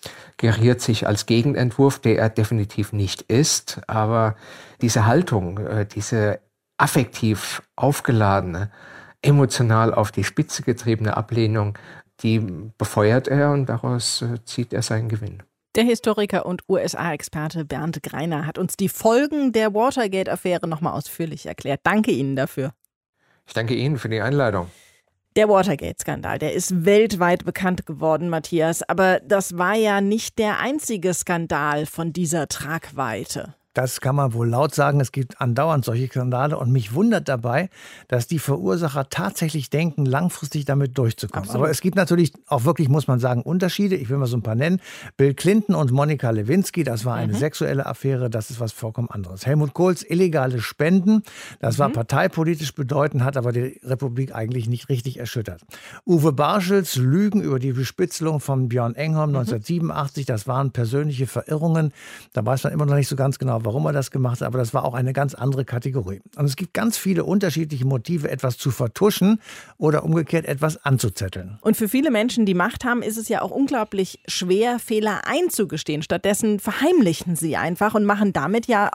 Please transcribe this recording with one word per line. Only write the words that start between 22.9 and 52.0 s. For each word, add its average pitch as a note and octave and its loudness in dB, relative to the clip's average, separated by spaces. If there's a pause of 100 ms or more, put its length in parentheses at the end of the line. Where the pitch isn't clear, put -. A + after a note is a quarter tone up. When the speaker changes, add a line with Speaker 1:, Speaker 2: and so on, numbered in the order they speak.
Speaker 1:
Ich - -20
danke A#2 0
Ihnen C3 0
für A2+ -6
die A2 -2
Einladung. A2 0 (680)
Speaker 2:
Der G#3+ 6
Watergate-Skandal, F3 0
der D#3 -4
ist F3+ -2
weltweit G3+ 4
bekannt F3+ -2
geworden, D#3 0
Matthias. D#3+ 0
Aber F#3 2
das F#3 0
war F3+ 0
ja G#3 2
nicht G#3 -2
der G#3+ 0
einzige G#3 -2
Skandal D3+ -2
von E3 -6
dieser D#3+ -2
Tragweite. C3+ -6 (200)
Speaker 3:
Das B2+ -2
kann C3+ 0
man C#3 0
wohl A#2 0
laut C#3 2
sagen. C#3+ 2
Es B2+ -2
gibt - -6
andauernd C3+ 2
solche A#2+ -2
Skandale. B2+ -2
Und B2 0
mich A#2 0
wundert F#3 2
dabei, C3 -2 (360)
dass A#2+ 0
die E3 -2
Verursacher D#3 0
tatsächlich E3 -4
denken, D3+ 0
langfristig C#3+ -2
damit C#3 0
durchzukommen. A2+ -2
Speaker 2:
Absolut. A#2 -2
Speaker 3:
Aber D#3 2
es D3 -2
gibt F#3 0
natürlich F3 2 (140)
auch B2+ 2
wirklich, D#3+ 2
muss C#3+ 2
man B2+ 2
sagen, B2 0
Unterschiede. F#3 0
Ich A#2+ -6
will C#3 0
mal C3+ 0
so A#2+ -2
ein A2+ -2
paar A2 -2
nennen. E3 0 (340)
Bill C#3 6
Clinton G3+ 2
und D3+ 2
Monica C#3 2
Lewinsky, B2+ 0
das A#2 -4
war A#2+ -2
eine A2+ -2
Speaker 2:
Mhm. G3+ 0
Speaker 3:
sexuelle C#3+ -2
Affäre. B2+ -2
Das A2 -4
ist A#2 -10
was A2+ -4
vollkommen A#2 -6
anderes. F#2 -10
Helmut D3 2
Kohls F3+ 2
illegale D3+ 2
Spenden, F#3+ 2 (380)
das A2+ 0
war C#3+ 4
Speaker 2:
Mhm. B3 -2
Speaker 3:
parteipolitisch D#3 0